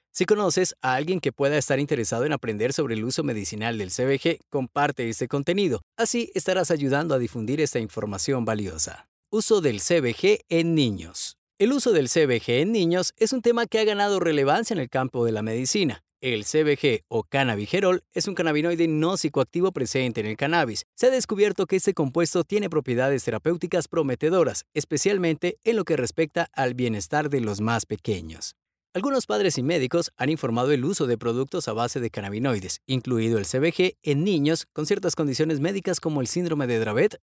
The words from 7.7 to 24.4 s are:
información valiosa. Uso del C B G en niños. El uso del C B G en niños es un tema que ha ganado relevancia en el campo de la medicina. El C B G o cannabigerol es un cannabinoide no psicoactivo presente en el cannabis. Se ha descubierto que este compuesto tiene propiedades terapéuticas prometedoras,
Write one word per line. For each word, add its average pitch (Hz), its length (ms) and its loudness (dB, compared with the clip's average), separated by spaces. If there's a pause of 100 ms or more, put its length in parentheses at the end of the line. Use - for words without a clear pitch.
información 110 640 -4
valiosa. 98 640 -4 (220)
Uso 214 300 2
del 123 180 0
C 170 220 2
B 120 140 0
G - 340 2
en 165 260 2
niños. 98 640 0 (240)
El 226 120 4
uso 254 200 4
del 143 160 4
C 156 180 4
B 120 140 2
G 123 220 0
en 208 100 0
niños 180 440 2
es 220 160 2
un 247 100 -2
tema 233 240 2
que 220 120 0
ha 220 60 2
ganado 202 340 2
relevancia 165 560 2
en 170 60 -2
el 123 80 -4
campo 127 360 -2
de 113 60 2
la 107 120 -2
medicina. 123 600 0 (180)
El 117 240 -2
C 156 200 2
B 147 120 2
G 123 300 0
o 113 160 -2
cannabigerol 139 800 0 (100)
es 170 140 -2
un 196 80 -4
cannabinoide 165 540 0
no 160 300 0
psicoactivo 170 520 0
presente 127 500 -2
en 104 60 -2
el 107 100 -6
cannabis. 143 480 0 (120)
Se 240 100 2
ha 262 40 6
descubierto 208 560 2
que 190 100 0
este 185 180 2
compuesto 165 480 0
tiene 202 260 -2
propiedades 131 540 0
terapéuticas 165 640 -2
prometedoras, 156 800 0 (100)